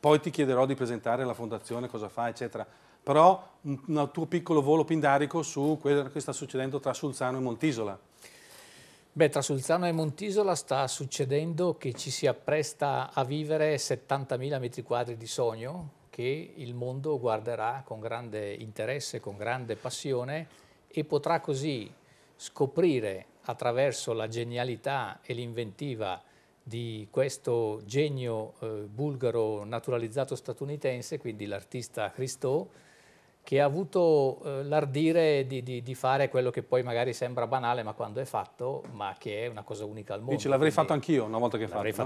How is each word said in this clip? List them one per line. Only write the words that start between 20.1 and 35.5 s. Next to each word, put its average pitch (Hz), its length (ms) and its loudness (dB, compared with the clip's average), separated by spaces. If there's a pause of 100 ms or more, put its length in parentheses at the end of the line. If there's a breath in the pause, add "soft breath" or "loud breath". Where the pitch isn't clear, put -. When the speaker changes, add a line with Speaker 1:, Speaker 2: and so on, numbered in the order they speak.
Speaker 2:
e 156 160 -4
potrà 156 360 2
così 135 520 -4 (440 soft breath)
scoprire 131 880 0 (180)
attraverso 123 680 0
la 113 160 -2
genialità 120 920 -4
e 127 120 -6
l'inventiva 117 880 -4 (400 soft breath)
di 110 480 -8
questo 117 720 0
genio, 123 760 -2
eh, 117 60 -6 (220)
bulgaro 113 760 0
naturalizzato 120 720 -2
statunitense, 139 840 -6
quindi 107 280 -8
l'artista 104 640 -6
Christo, 135 560 -2 (760 soft breath)
che 135 160 2
ha 143 40 8
avuto, 151 800 4
eh, 139 180 -6
l'ardire 151 840 4
di, 127 160 -4